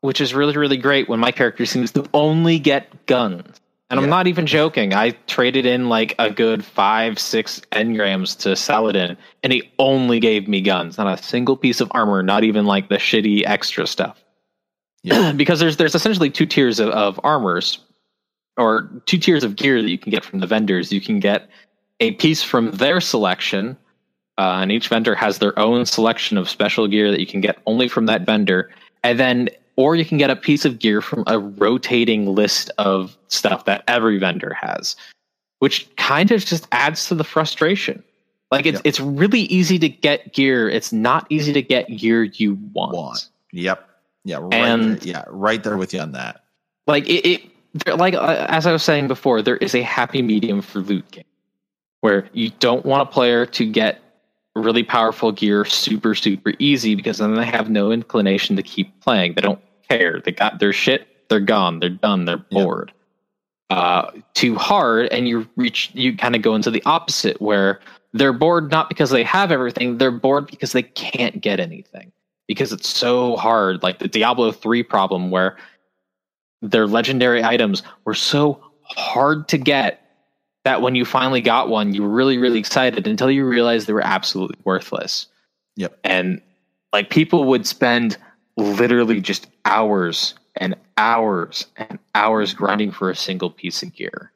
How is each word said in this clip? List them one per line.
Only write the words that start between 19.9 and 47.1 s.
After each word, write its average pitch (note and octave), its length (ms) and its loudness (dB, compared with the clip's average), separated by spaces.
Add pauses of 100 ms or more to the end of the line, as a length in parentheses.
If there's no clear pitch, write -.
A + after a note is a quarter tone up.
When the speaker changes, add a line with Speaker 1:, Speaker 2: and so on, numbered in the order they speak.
Speaker 1:
can - 140 -10
get - 120 -4
from - 160 -8
the F#2 80 -4
vendors. F#2+ 460 0
You G2 80 -2
can G#2+ 180 -2
get G2+ 300 0 (500)
a A2+ 140 2
piece D#3 280 2
from A2+ 300 0
their C3+ 300 0
selection, G#2 760 -2 (600)
uh, F#2+ 240 0
and F#2+ 100 -2
each A#2 160 -2
vendor A2+ 280 0
has G#2 240 -2
their G2+ 200 0
own A#2+ 260 2
selection A2+ 520 0
of F2+ 120 -2
special G#2 380 0
gear G#2 240 2
that E2 80 0
you F2+ 80 -4
can G2 140 -4
get G#2 160 -2 (100)
only A#2+ 220 0
from A2+ 180 0
that G#2 180 0
vendor. G2 460 0 (320)
And A#2+ 160 2
then, B2 300 2 (280)
or C#3+ 180 4
you E3 100 2
can D#3+ 120 0
get C#3 120 4
a C3 60 2
piece D3 300 0
of B2 140 0
gear G#2+ 220 2
from - 260 -6
a A2 120 2
rotating G#2 960 0
list G#2 420 0
of G2 400 -2 (120)
stuff - 360 -2
that G2 220 -2
every A2+ 320 2
vendor F#2 400 -2
has, - 360 -6 (640)
which - 360 0
kind D#3+ 360 2
of G#3 120 2
just - 300 -6
adds C#3+ 340 0
to F3+ 80 -2
the D#3 80 -2
frustration. D#3 800 -2 (480)
Like, C#3 140 0
it's, D#3 140 2
Speaker 2:
Yep. - 60 -12
Speaker 1:
it's D3 140 2
really D#3 420 2
easy F3+ 380 2
to D#3+ 100 2
get - 440 -2
gear. C3 360 2
It's - 220 -4
not A#2+ 380 2
easy D3 240 0
to C#3+ 80 2
get B2 340 0
gear A2+ 280 2
you G#2 320 -2 (180)
want. - 220 -6
Speaker 2:
Want. C#2+ 340 -10 (240)
Yep. F#2 340 -4 (380)
Yeah. E2+ 160 -6
Right F#2 120 -4
Speaker 1:
And A#2 460 2
Speaker 2:
there. - 140 -10
Yeah. D2+ 160 -10
Right G#2 340 -2
there G#2 140 -4
with F#2 160 -4
you E2+ 80 -4
on D#2 100 -10
that. B1 320 -12 (420)
Speaker 1:
Like, D3 220 0
it, E3+ 200 2